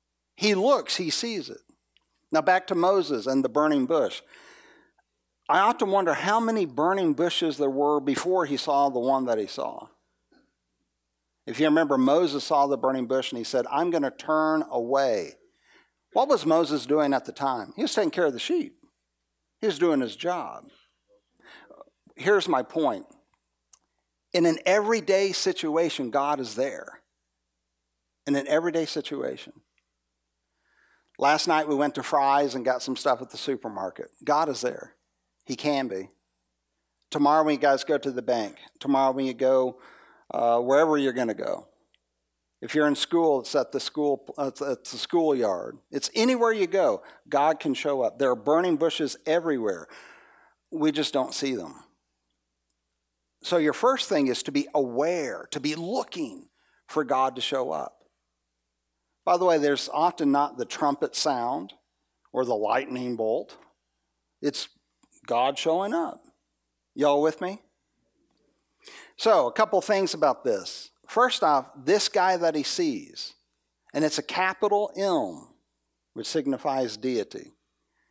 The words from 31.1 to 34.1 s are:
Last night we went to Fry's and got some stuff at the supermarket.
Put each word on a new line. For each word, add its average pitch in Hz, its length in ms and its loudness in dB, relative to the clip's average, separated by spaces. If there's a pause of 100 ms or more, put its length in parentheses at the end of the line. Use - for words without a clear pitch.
Last 147 300 2
night 156 220 2
we 147 60 0
went 143 200 0
to 131 80 -6
Fry's 139 520 2
and 127 100 -8
got 127 160 0
some 131 160 -6
stuff 127 240 0
at 127 80 -14
the - 80 -18
supermarket. 104 720 -8 (140)